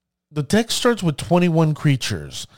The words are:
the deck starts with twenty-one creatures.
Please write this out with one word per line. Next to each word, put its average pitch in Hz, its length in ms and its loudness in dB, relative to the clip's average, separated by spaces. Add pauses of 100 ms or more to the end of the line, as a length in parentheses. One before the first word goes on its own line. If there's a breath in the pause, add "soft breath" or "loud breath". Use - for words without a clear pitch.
(320)
the 147 100 -4
deck 226 280 0
starts 240 320 0
with 160 160 -2
twenty-one 165 560 2
creatures. 95 720 -2 (120 loud breath)